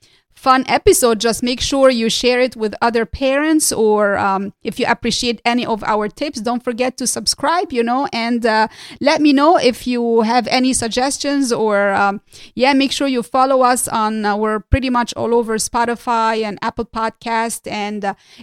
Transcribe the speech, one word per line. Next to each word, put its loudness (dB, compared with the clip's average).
fun 2
episode, 4
just 0
make -2
sure 4
you 2
share 2
it 0
with -4
other 0
parents, 0
or, 2
um, -2
if -6
you 0
appreciate -4
any -2
of -6
our -2
tips, -8
don't -4
forget -4
to -4
subscribe, -2
you 0
know, 0
and, -2
uh, 2
let 2
me 4
know 4
if 0
you 2
have 0
any 2
suggestions, -2
or, 0
um, 0
yeah, 2
make 2
sure -2
you -2
follow 2
us 2
on, -2
uh, 0
we're -2
pretty -2
much -2
all -2
over 0
Spotify -2
and -8
Apple -6
Podcast. -6
And, -6
uh, -2